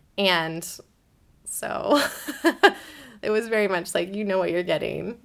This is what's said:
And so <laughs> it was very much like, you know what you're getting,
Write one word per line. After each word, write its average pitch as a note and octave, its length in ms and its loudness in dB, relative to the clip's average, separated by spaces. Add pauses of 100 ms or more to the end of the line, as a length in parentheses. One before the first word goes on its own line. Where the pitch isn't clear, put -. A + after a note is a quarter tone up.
(180)
And E3+ 480 2 (800)
so - 580 0 (420)
<laughs> - 800 0
it - 80 -2
was G#3+ 200 0
very G#3+ 180 2
much F3 260 -2
like, F3+ 220 -2
you G#3 80 -4
know G3 160 0
what F3 100 0
you're F3 140 0
getting, E3+ 600 -4